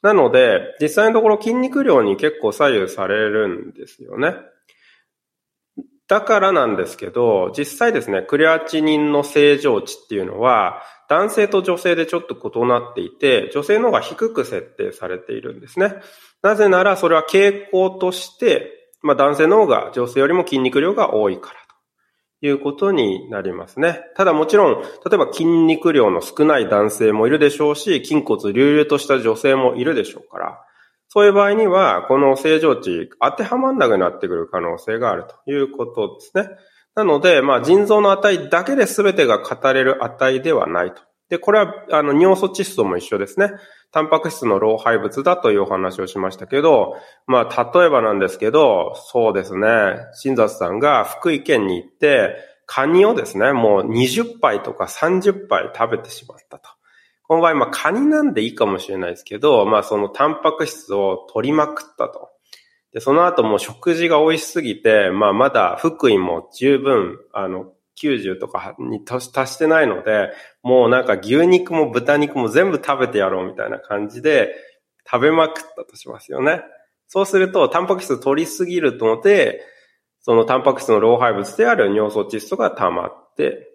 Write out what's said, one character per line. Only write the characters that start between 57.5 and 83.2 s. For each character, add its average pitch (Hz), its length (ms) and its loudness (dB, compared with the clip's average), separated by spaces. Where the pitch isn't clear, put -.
ま 131 140 0
あ、 - 40 -10
カ - 200 -4
ニ 226 100 -2
な 302 220 2
ん 277 100 0
で 110 80 -2
い 113 60 -2
い 117 80 -10
か 117 100 0
も 95 140 -2
し - 120 -12
れ 95 60 -8
な 92 100 -6
い 87 40 -8
で 90 60 -10
す - 60 -20
け 104 140 -14
ど、 120 280 2
ま 107 140 2
あ、 98 40 -4
そ 107 140 -4
の 101 120 -2
タ 143 180 -2
ン 156 160 -6
パ 156 100 0
ク 156 120 -4
質 - 280 -12
を 98 380 -2
取 113 180 -4
り 147 40 0
ま 151 140 2
く 151 160 -12
っ - 140 -20
た - 120 -4
と。 - 200 -20
で、 113 60 -8
そ 135 140 0
の 170 140 4
後 175 160 0
も 107 120 0
う 98 40 0
食 - 340 -4
事 165 140 -2
が 160 120 2
美 160 160 2
味 - 40 -4
し - 60 -12
す - 160 -6
ぎ 117 200 -8
て、 104 300 2
ま 104 180 2
あ、 98 40 2
ま 123 160 2
だ 98 300 0
福 160 300 0
井 104 80 4
も 85 360 -4
十 135 260 0
分、 120 380 0
あ 98 160 -8
の、 92 260 -12
九 143 240 -2
十 98 160 -6
と - 120 -10
か - 320 -10
に 117 260 -10
達 123 220 -8
し、 - 40 -20
達 131 220 -4
し - 40 -18
て 156 100 0
な 160 140 4
い 139 60 2
の 90 160 -6
で、 104 280 0
も 123 260 4
う - 20 2
な 127 140 2
ん - 20 -4
か 110 80 0
牛 113 340 2
肉 180 260 2
も 156 180 0
豚 123 260 0
肉 147 200 -2
も 120 100 -2
全 170 240 2
部 151 60 -2
食 139 220 -4
べ 127 80 0
て 104 120 -2
や 95 80 2
ろ 92 160 -4
う 92 40 -8
み - 80 -14
た 110 120 -8
い - 20 -8
な 110 100 -10
感 104 300 -8
じ - 120 -16
で 139 320 2
食 123 140 0
べ 151 80 4
ま 160 180 2
く 156 100 -12
っ - 40 -16
た - 80 -14
と - 120 -20
し - 140 -20
ま 117 100 -16
す - 120 -18
よ 135 100 -6
ね。 156 200 0
そ 190 140 -4
う 196 40 0
す 196 120 -2
る 185 140 0
と、 165 180 2
タ - 120 -2
ン 185 60 -6
パ 190 100 0
ク 185 60 -12
質 131 160 -4
取 143 240 -2
り 160 40 -6
す 180 180 -6
ぎ 175 160 -4
る 135 160 -2
の 113 240 -2
で、 196 400 2
そ 123 140 0
の 113 100 4
タ 127 120 0
ン 127 60 -4
パ 135 100 4
ク 131 80 -6
質 - 100 -2
の 107 80 4
老 113 180 4
廃 120 160 2
物 101 220 -6
で 226 120 2
あ 240 80 2
る 104 180 0
尿 107 180 -2
素 107 100 -2
窒 107 180 -6
素 - 160 -10
が 110 160 -2
溜 90 200 -2
ま 87 160 -6
っ - 280 -20